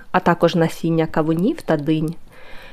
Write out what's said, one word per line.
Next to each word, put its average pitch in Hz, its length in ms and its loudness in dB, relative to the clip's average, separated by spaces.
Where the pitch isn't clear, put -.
а 185 80 2
також 170 360 2
насіння 165 500 2
кавунів 165 560 0
та 160 160 0
динь. 156 380 0